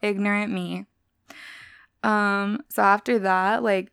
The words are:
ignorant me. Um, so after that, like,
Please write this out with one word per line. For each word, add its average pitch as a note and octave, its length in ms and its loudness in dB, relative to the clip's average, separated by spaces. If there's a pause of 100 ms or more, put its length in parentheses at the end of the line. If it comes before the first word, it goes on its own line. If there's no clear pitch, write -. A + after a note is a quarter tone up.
ignorant G#3 500 0
me. F3+ 340 -6 (1200)
Um, G3+ 640 0
so - 140 0
after G#3 360 4
that, F#3+ 440 2
like, G3 300 0